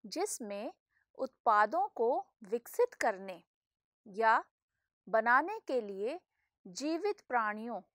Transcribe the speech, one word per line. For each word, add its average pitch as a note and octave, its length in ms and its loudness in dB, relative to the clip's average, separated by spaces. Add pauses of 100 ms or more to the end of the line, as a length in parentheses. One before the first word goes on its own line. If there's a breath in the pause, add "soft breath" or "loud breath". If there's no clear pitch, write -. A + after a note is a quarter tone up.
जिसमें A3+ 640 -6 (460)
उत्पादों A#3+ 720 2
को A#3 200 0 (400)
विकसित A#3+ 440 0
करने F#3+ 480 -4 (640)
या A3 380 2 (640)
बनाने B3 500 2 (100)
के C4 140 0
लिए G#3 380 -6 (460)
जीवित E4 560 -4
प्राणियों A3 600 -4 (140)